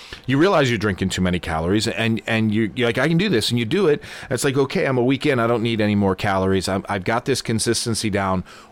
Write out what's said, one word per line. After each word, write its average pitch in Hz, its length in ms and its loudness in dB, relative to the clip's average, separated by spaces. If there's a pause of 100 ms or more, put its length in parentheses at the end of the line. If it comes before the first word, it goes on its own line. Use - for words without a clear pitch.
(260)
You 131 120 0
realize 160 320 4
you're 120 80 0
drinking 95 300 -2
too 90 140 -2
many 90 180 0
calories 90 480 0
and, 110 400 -2
and 110 260 0
you, 110 220 0
you're 120 100 0
like, 120 120 0
"I 135 100 2
can 165 100 2
do 208 100 2
this." 123 220 0
And 120 80 0
you 120 60 0
do 170 240 2
it. 147 120 2 (220)
And - 100 -8
it's 120 120 -4
like, 139 120 0
"Okay, 143 300 0
I'm 135 100 0
a 120 80 2
week 131 220 0
in. 135 140 2
I 117 80 2
don't 117 140 2
need 113 180 0
any 104 160 2
more 98 180 4
calories. 95 540 0
I'm, 95 200 -2
I've 101 160 -4
got 117 200 -2
this 131 180 0
consistency 113 680 -2
down. 95 340 0 (280)